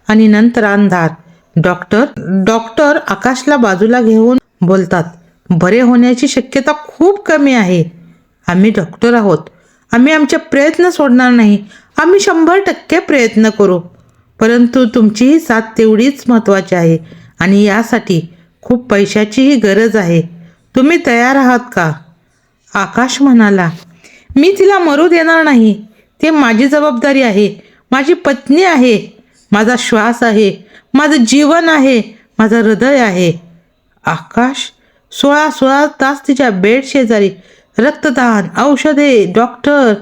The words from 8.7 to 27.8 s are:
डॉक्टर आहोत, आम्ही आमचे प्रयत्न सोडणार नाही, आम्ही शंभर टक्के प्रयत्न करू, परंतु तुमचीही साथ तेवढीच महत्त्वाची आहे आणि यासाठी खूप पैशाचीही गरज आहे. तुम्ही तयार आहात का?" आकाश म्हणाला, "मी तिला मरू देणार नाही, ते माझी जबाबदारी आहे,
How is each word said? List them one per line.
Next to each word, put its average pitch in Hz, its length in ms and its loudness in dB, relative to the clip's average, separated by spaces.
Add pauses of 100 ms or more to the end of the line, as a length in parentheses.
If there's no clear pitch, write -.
डॉक्टर 208 440 -2
आहोत, 202 240 0 (540)
आम्ही 254 200 2
आमचे 311 240 0
प्रयत्न 320 520 0
सोडणार 262 420 2
नाही, 208 340 2 (320)
आम्ही 349 240 2
शंभर 339 460 2
टक्के 330 320 -4
प्रयत्न 226 520 0
करू, 190 280 0 (640)
परंतु 240 440 2
तुमचीही 233 560 2
साथ 226 200 -2 (180)
तेवढीच 226 500 0
महत्त्वाची 202 460 0
आहे 165 240 0 (400)
आणि 196 240 0
यासाठी 208 640 -2 (340)
खूप 247 280 -4
पैशाचीही 214 640 0
गरज 214 400 0
आहे. 170 260 0 (540)
तुम्ही 302 300 2
तयार 247 300 0
आहात 254 220 2 (140)
का?" 160 200 -2 (840)
आकाश 240 480 -4
म्हणाला, 208 480 2 (640)
"मी 339 220 2
तिला 392 200 2
मरू 320 300 0
देणार 330 340 2
नाही, 233 440 0 (360)
ते 311 80 0
माझी 262 380 0
जबाबदारी 277 540 0
आहे, 202 320 0 (360)